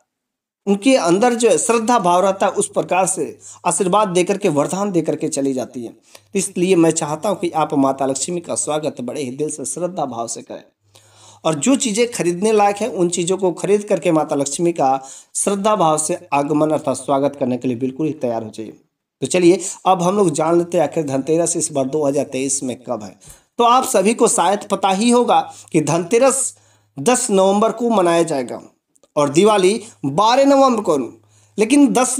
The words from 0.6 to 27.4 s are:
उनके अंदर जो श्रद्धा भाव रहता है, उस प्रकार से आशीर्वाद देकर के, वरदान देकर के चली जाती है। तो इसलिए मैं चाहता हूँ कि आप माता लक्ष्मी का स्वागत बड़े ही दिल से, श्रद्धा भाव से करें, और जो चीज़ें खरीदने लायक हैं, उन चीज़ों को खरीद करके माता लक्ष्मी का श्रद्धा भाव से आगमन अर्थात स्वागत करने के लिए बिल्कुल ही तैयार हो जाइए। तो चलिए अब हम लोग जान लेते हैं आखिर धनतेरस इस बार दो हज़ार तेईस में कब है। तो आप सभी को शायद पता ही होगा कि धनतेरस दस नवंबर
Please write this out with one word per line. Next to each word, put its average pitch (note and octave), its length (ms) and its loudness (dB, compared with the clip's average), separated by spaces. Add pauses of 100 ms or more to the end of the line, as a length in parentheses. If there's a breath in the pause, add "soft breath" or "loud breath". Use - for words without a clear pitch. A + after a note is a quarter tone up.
उनके G3+ 300 2
अंदर G3+ 380 2
जो A3+ 240 4
श्रद्धा A#3 400 2
भाव F3 220 2
रहता G3 260 0
है, F#3 60 0
उस G3+ 160 -2
प्रकार F3+ 380 -2
से C#3 320 -6 (280 loud breath)
आशीर्वाद G3 420 2
देकर F3+ 300 0
के, G3 100 -2
वरदान F#3 440 -2
देकर D#3 240 -2
के D3+ 120 -6
चली C#3 240 -4
जाती A#2+ 320 -8
है। G2+ 60 -12
तो - 480 -12
इसलिए F#3+ 380 0
मैं E3 160 4
चाहता D#3 360 -4
हूँ F#3+ 100 -2
कि F3 140 -4
आप D3+ 240 -2
माता C3+ 300 0
लक्ष्मी E3+ 340 -4
का C3+ 160 -8
स्वागत D3+ 440 -6
बड़े B2 220 -8
ही B2 100 -6
दिल D3 180 -6
से, C#3 160 -10
श्रद्धा F3 400 -6
भाव A#2 220 -8
से B2 140 -12
करें, F#2 200 -16 (800 soft breath)
और D#3+ 120 0
जो A#3 200 2
चीज़ें A#3 360 -2
खरीदने F3 400 -2
लायक G3+ 240 2
हैं, G#3+ 140 -6
उन F3+ 180 -2
चीज़ों F3+ 300 -2
को F#3+ 140 0
खरीद G#3 320 0
करके F3+ 280 0
माता D3+ 240 0
लक्ष्मी E3+ 360 -2
का C3+ 280 0 (340 loud breath)
श्रद्धा G3+ 420 0
भाव D#3+ 220 2
से F3 200 -4 (140)
आगमन D3+ 380 0
अर्थात C3+ 260 -2
स्वागत C#3 400 -2
करने B2 200 -2
के B2+ 120 -6
लिए A#2+ 80 -2
बिल्कुल C3 300 -6
ही D3 80 -4
तैयार A#2 300 -4
हो G#2+ 60 -12
जाइए। G#2+ 220 -14 (500)
तो C3+ 40 -6
चलिए F3+ 340 4 (260 loud breath)
अब F#3 160 2
हम F3+ 140 0
लोग G3 160 2
जान D#3+ 260 0
लेते F3 200 -2
हैं D#3 60 4
आखिर D#3 200 -2
धनतेरस D#3 520 -2
इस D#3 160 -4
बार C#3 140 -2
दो D3+ 200 -2
हज़ार C#3 200 0
तेईस C3 360 -4
में B2+ 180 -6
कब A#2 220 -8
है। F#2+ 120 -16 (440 loud breath)
तो A#3+ 60 2
आप A#3+ 200 4
सभी G#3+ 300 2
को A3+ 140 2
शायद G3 420 0
पता G3 200 0
ही G3+ 200 0
होगा A#3 300 4 (320 loud breath)
कि E3 100 2
धनतेरस F#3 720 0 (420 soft breath)
दस A#3+ 340 0
नवंबर G3 420 2